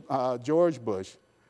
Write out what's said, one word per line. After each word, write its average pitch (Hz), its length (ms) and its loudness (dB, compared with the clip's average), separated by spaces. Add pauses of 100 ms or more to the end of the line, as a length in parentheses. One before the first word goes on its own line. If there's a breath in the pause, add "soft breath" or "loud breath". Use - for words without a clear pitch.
(100)
uh, 127 280 0
George 151 420 2
Bush, 101 320 -4 (380)